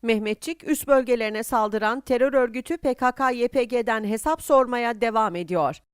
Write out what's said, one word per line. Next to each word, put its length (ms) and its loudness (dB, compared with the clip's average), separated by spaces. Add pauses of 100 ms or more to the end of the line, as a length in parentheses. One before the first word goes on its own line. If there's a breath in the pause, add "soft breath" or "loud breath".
Mehmetçik, 640 -2
üst 200 -2
bölgelerine 540 2
saldıran 580 0
terör 320 0
örgütü 440 0
P 180 -2
K 180 0
K 180 0
Y 180 -2
P 160 0
G'den 400 -2
hesap 380 -2
sormaya 580 2
devam 360 0
ediyor. 400 0 (160)